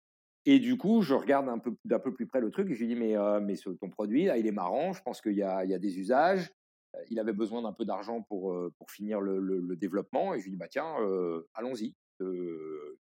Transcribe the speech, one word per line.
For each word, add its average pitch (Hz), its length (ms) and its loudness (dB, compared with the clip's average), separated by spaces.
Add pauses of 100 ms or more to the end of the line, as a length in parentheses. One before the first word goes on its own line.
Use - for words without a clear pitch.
(460)
Et 139 120 10
du 123 200 4
coup, 220 240 4
je 143 120 2
regarde 139 340 4
un 117 100 -2
peu, 110 260 -4
d'un 113 140 2
peu 117 160 -4
plus 110 120 -6
près 131 140 0
le 107 100 0
truc 196 200 -2
et 131 40 -2
je 110 60 -6
lui 117 80 0
dis : « 120 80 -2
Mais, 113 200 2
heu, 104 240 4
mais 101 160 -2
ce, - 140 -12
ton 90 200 -8
produit, 110 340 0
là, 147 140 2
il 110 80 2
est 107 60 2
marrant, 107 420 0
je - 80 -12
pense 117 180 -6
qu'il 104 160 0
y 101 60 2
a, 95 220 0
il 95 60 0
y 95 40 2
a 92 40 -2
des 92 200 -2
usages. » 156 520 2 (460)
Heu, - 40 -10 (100)
il 113 100 -2
avait 110 140 0
besoin 113 280 -2
d'un 104 120 -4
peu 117 100 -6
d'argent 104 380 -4
pour, 95 320 -4
heu, 87 240 -4
pour - 120 -20
finir 104 300 -4
le, 98 180 0
le, 95 220 0
le 87 160 -4
développement 104 580 -2
et 123 60 -2
je 90 40 -10
lui 95 80 -10
dis : « 95 60 -8
Bah 87 100 -10
tiens, 151 320 -6
heu, 90 540 0
allons-y, 117 400 -6 (280)
heu, 78 760 -6 (120)